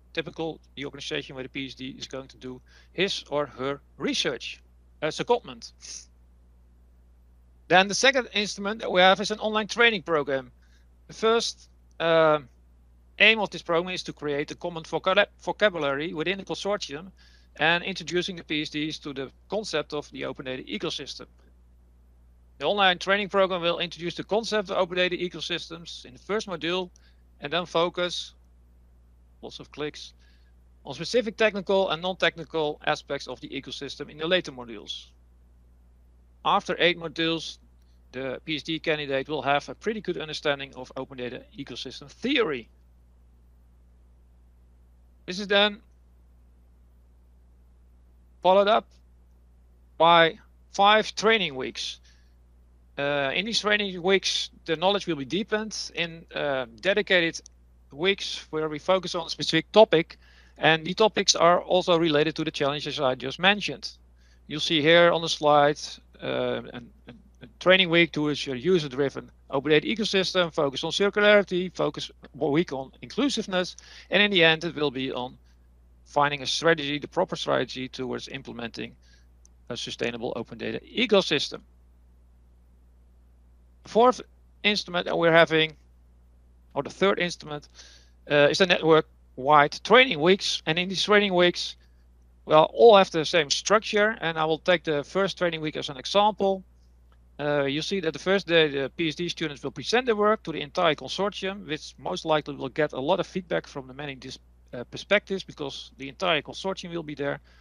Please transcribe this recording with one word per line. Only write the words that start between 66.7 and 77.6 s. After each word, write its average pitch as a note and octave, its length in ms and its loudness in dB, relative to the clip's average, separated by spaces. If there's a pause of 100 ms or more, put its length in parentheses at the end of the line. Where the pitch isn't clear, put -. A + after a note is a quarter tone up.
an, A#2+ 160 -16 (180)
an, - 100 -20 (240)
a - 60 -20 (120)
training F#3 300 6
week E3+ 220 4
towards D3 340 -2
your C3+ 100 -6
user-driven C3+ 760 0 (180)
open C#3 220 0
data D3+ 160 4
ecosystem, F#3 680 0
focus C#3 300 0
on E3 80 -4
circularity, G3 800 2
focus D3+ 380 -4 (280)
a D3 80 -2
week D3+ 260 0
on C3 180 -10 (100)
inclusiveness, F#3+ 760 -4 (360)
and F#3+ 100 4
in G#3 80 4
the F#3 140 4
end, D#3+ 220 4
it D#3 100 -4
will D3 160 0
be C3 200 -4
on B2+ 240 -6 (680)
finding C#3+ 380 0
a - 20 -8
strategy, D3 540 0
the C#3 80 -10
proper F3 280 -2
strategy C3 520 -4